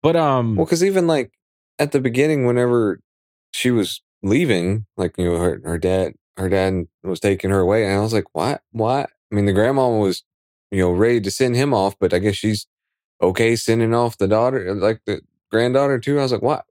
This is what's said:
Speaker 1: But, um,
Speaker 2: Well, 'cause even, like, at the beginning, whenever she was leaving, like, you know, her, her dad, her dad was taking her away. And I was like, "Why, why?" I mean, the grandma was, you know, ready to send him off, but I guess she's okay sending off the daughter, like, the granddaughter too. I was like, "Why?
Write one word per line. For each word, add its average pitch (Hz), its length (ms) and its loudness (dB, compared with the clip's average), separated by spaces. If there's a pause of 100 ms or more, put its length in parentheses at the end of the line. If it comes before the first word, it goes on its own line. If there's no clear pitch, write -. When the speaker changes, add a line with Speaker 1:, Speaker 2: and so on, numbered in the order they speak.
Speaker 1:
But, 160 140 4
um, 127 400 0
Speaker 2:
Well, 165 80 0
'cause 170 180 0
even, 190 240 2
like, 139 240 0 (480)
at 143 140 -2
the 139 80 0
beginning, 135 440 0
whenever 120 540 2 (540)
she 127 180 0
was 107 300 0 (220)
leaving, 104 640 0 (100)
like, 90 200 -4
you 92 60 -2
know, 87 140 0
her, 85 260 -2
her 82 140 -4
dad, 92 380 -2 (200)
her 95 140 -4
dad 95 360 0 (160)
was 90 200 -8
taking 98 280 -2
her 98 120 2
away. 104 240 2
And 98 80 0
I 98 80 0
was 113 120 -2
like, 104 200 -2
"Why, 98 260 -4 (120)
why?" 117 320 -2
I - 320 -12
mean, 101 100 2
the 98 80 2
grandma 127 340 2 (100)
was, 98 260 0 (460)
you 98 100 -2
know, 90 120 2
ready 113 300 2
to 95 100 -6
send 123 240 0
him 135 180 0
off, 101 240 0
but 90 160 0
I 90 60 2
guess 98 160 0
she's 107 320 -2 (540)
okay 113 340 2
sending 113 380 0
off 117 240 0
the 98 100 0
daughter, 107 480 0
like, 104 300 0
the 101 160 -6 (280)
granddaughter 127 480 0
too. 143 220 -2
I 139 40 0
was 127 100 -2
like, 107 80 -2
"Why? 139 300 0